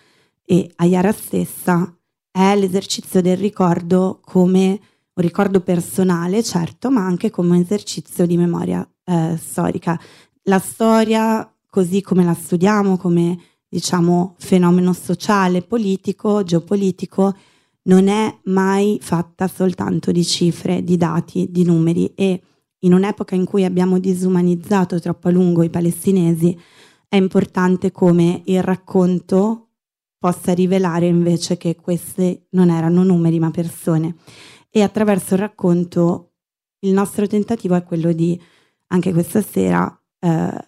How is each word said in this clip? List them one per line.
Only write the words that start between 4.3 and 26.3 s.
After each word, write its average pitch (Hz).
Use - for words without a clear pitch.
un 180
ricordo 190
personale, 180
certo, 180
ma 220
anche 185
come 175
un 175
esercizio 196
di 170
memoria, 175
eh, 165
storica. 170
La 190
storia, 220
così 190
come 180
la 170
studiamo, 190
come, 175
diciamo, 175
fenomeno 180
sociale, 180
politico, 208
geopolitico, 190
non 190
è 214
mai 196
fatta 175
soltanto 185
di 175
cifre, 175
di 175
dati, 170
di 175
numeri, 170
e 190
in 180
un'epoca 196
in 185
cui 190
abbiamo 185
disumanizzato 180
troppo 175
a -
lungo 180
i 165
palestinesi 170